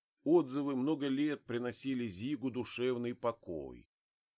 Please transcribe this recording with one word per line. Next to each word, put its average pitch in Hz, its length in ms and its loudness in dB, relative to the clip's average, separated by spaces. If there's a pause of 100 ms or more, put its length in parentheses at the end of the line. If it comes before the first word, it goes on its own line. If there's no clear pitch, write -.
(240)
Отзывы 143 520 4
много 139 320 0
лет 143 380 0
приносили 120 640 -2
Зигу 117 440 -4
душевный 120 640 -2
покой. 73 720 -6 (500)